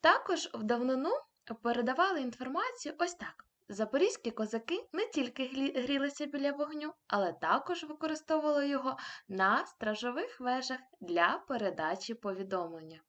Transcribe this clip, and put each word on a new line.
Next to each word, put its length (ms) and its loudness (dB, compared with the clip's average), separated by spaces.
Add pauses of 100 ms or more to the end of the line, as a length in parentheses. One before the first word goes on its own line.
Також 520 4
в 100 -6
давнину 480 2 (520)
передавали 580 2
інформацію 760 -4
ось 140 2
так. 320 -12 (240)
Запорізькі 600 2
козаки 640 -4
не 140 0
тільки 360 -2
глі-, 400 0
грілися 420 0
біля 260 0
вогню, 420 -4 (140)
але 260 2
також 500 0
використовували 840 0
його 300 -2 (300)
на 380 4
стражових 760 -4
вежах 400 -2 (220)
для 460 2
передачі 640 -2
повідомлення. 960 -4